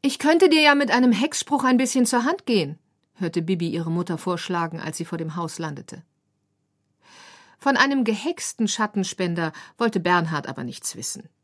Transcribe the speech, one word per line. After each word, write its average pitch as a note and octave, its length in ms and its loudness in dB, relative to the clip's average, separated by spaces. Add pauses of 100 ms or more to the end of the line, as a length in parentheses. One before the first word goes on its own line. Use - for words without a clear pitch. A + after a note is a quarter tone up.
„Ich - 180 -2
könnte E4 300 6
dir D#4 140 6
ja D4 120 8
mit C#4+ 160 2
einem B3 220 6
Hexspruch C4 500 0
ein B3+ 140 4
bisschen B3 300 2
zur A#3 180 0
Hand E4+ 220 -2
gehen“, D#3+ 320 0 (380)
hörte F3 260 -2
Bibi E3+ 260 -2
ihre E3 220 -4
Mutter E3+ 260 -2
vorschlagen, E3+ 640 -4
als D#3+ 160 -8
sie E3+ 80 -6
vor E3 140 -10
dem D#3+ 180 -8
Haus E3+ 220 -8
landete. - 440 -10 (1600)
Von C#4 180 0
einem C4+ 280 2
gehexten A3+ 600 -4
Schattenspender F#3 880 -4 (240)
wollte A3+ 240 0
Bernhard E3 460 2
aber - 180 -10
nichts - 320 -10
wissen. - 320 -12 (160)